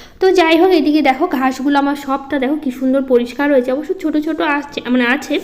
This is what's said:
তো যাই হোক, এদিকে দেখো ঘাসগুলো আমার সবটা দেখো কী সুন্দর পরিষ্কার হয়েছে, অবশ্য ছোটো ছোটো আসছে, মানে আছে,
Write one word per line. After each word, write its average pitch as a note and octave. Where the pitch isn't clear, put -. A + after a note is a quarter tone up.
তো F#4+
যাই E4
হোক, F#4
এদিকে D4+
দেখো C4
ঘাসগুলো C4+
আমার C#4
সবটা C4+
দেখো C4+
কী C#4+
সুন্দর C4
পরিষ্কার C4
হয়েছে, B3+
অবশ্য D4+
ছোটো D#4
ছোটো D#4+
আসছে, D4
মানে B3+
আছে, C#4